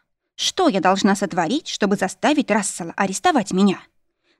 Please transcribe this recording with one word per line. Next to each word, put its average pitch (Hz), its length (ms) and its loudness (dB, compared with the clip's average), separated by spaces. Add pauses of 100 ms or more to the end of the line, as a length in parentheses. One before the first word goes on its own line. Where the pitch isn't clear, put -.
(360)
Что - 320 0
я 190 140 0
должна 196 340 2
сотворить, 185 520 -4
чтобы 202 280 0
заставить 233 540 -2
Рассела 190 460 -4
арестовать 202 560 0
меня? 190 300 2 (580)